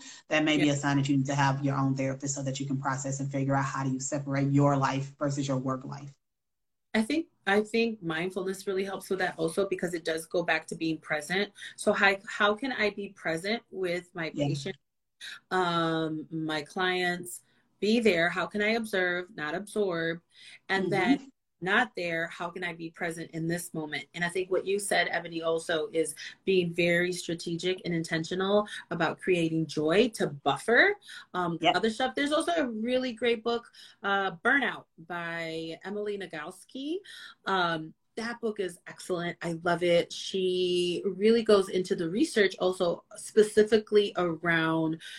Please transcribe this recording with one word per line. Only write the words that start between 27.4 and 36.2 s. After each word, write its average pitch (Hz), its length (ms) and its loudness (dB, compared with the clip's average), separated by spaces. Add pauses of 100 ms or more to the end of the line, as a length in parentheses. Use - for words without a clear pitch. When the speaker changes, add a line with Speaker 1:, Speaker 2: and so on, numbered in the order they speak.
Speaker 2:
and 175 80 -2
intentional 180 760 0 (240)
about 165 300 0
creating 165 460 2
joy 160 480 4
to 175 120 -2
buffer, 226 680 2 (360)
um, 175 280 -2
the 160 60 4
Speaker 1:
Yep. 175 100 6
Speaker 2:
other 214 120 2
stuff. 254 260 -2
There's 285 180 0
also 311 240 2
a 294 100 0
really 240 460 -2
great 233 320 -2
book, 233 260 -2 (320)
uh, 196 280 0 (120)
Burnout 233 400 2 (240)
by 165 800 -6
Emily 208 320 -6
Nagoski. 190 800 -8 (480)